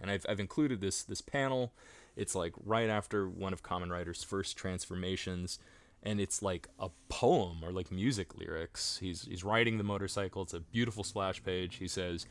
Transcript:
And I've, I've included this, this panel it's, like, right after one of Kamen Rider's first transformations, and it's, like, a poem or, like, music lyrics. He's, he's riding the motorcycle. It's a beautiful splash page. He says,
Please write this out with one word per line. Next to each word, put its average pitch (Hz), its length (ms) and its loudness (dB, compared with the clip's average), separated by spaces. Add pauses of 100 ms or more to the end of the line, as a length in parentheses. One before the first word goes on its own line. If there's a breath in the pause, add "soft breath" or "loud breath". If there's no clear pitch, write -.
And 101 80 -2
I've, 101 180 0
I've 101 120 0
included 123 420 2
this, 98 200 0
this - 200 -6
panel 131 500 0 (480 soft breath)
it's, - 140 -2
like, 85 180 0 (120)
right 110 260 4
after 104 380 2
one 92 260 -2
of - 80 -6
Kamen 90 280 -2
Rider's 87 320 -4
first - 340 -2
transformations, 90 1040 -2 (440 soft breath)
and 101 180 0
it's, 98 220 0
like, 92 260 0 (100)
a 92 120 -4 (180)
poem 95 560 4
or, 90 80 -4
like, 92 180 -2
music 101 460 2
lyrics. 82 640 -4
He's, 90 240 -4
he's 87 180 -6
riding 113 360 4
the 104 60 0
motorcycle. 98 580 0
It's 92 120 -6
a 85 60 -4
beautiful 113 440 0
splash 95 380 0
page. 92 340 -2
He 92 120 -6
says, 87 420 -2